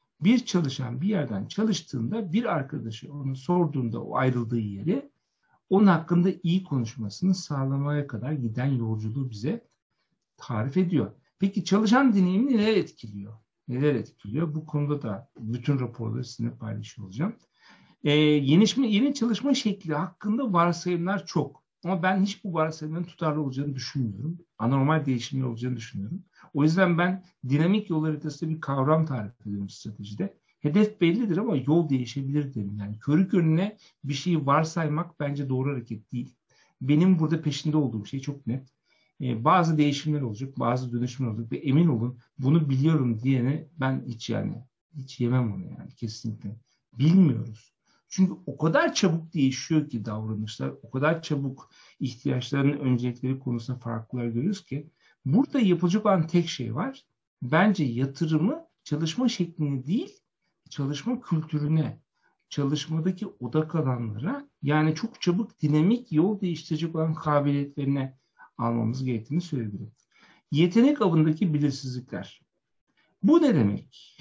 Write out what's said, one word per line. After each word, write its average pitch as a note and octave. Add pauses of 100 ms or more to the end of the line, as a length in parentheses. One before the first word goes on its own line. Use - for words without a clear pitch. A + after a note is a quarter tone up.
(220)
bir A3
çalışan C3
bir F#3+
yerden A#2
çalıştığında F3
bir A#3
arkadaşı C3+
onu C3+
sorduğunda C3
o A2+
ayrıldığı A#2+
yeri, A2 (580)
onun G3+
hakkında F3 (140)
iyi F3+
konuşmasını A#2+
sağlamaya C#3
kadar A#2+
giden B2
yolculuğu A#2
bize A#2+ (680)
tarif B2
ediyor. E3+ (280)
Peki F#3+
çalışan A3
deneyimi G3
neler G#3+
etkiliyor? G#2+ (340)
Neler C3
etkiliyor? D3
Bu D#3
konuda C#3+
da G#2+ (100)
bütün B2
raporları A#2
sizinle A#2
paylaşıyor G#2+
olacağım. D3 (680)
Ee, D3
yenişme, D3+
yeni G#3+
çalışma A#3+
şekli F3
hakkında G#3
varsayımlar F3
çok. - (220)
Ama F3
ben F#3+
hiç -
bu F#3
varsayımların D#3+
tutarlı D#3
olacağını C#3
düşünmüyorum. B2+ (180)
Anormal C3+
değişimler C3
olacağını A#2+
düşünüyorum. A2+ (300)
O C#3+
yüzden E3+
ben F#3 (260)
dinamik F3+
yol D#3
haritasında D#3
bir D#3+
kavram C#3+
tarif A2+
ediyorum G2
stratejide. G#2+ (220)
Hedef G#3
bellidir F3
ama G#3
yol D3
değişebilir C3+
derim. G#2
Yani G#2
körü F3
körüne F3 (260)
bir C#3
şeyi D3+
varsaymak D#3
bence C#3+
doğru C3
hareket A2+
değil. B2+ (460)
Benim D#3+
burada D#3+
peşinde D3+
olduğum A2+
şey C3+
çok C3+
net. C3 (540)
Ee, A#2
bazı E3
değişimler D3
olacak, B2
bazı B2
dönüşümler A#2+
olacak A2+
ve F3
emin D#3
olun B2 (200)
bunu C#3+
biliyorum C3
diyene C3 (120)
ben C3+
hiç A2+
yani, G#2 (320)
hiç C3
yemem A#2+
onu F#2+
yani -
kesinlikle. A2 (380)
Bilmiyoruz. B2 (380)
Çünkü F#3 (120)
o -
kadar C#4
çabuk E3
değişiyor D3
ki A2
davranışlar, A2 (100)
o -
kadar D#3
çabuk C#3 (300)
ihtiyaçların C3+
öncelikleri B2+
konusunda A#2+
farklılar A#2
görüyoruz B2+
ki D3 (360)
burada B3
yapılacak F#3
olan F#3
tek E3+
şey A2+
var. C4 (360)
Bence E3
yatırımı D3+ (180)
çalışma D#3+
şekline C#3+
değil, A#3+ (500)
çalışma D3
kültürüne, D#3 (500)
çalışmadaki D#3
odak D#3
alanlara, C3 (160)
yani D#3
çok -
çabuk F#3
dinamik D#3
yol F#3+
değiştirecek D#3+
olan D#3+
kabiliyetlerine C#3+ (400)
almamız A#2
gerektiğini C3
söyleyebilirim. G#2+ (600)
Yetenek A3+
avındaki D#3+
belirsizlikler. C3+ (800)
Bu D#4+
ne B3+
demek? -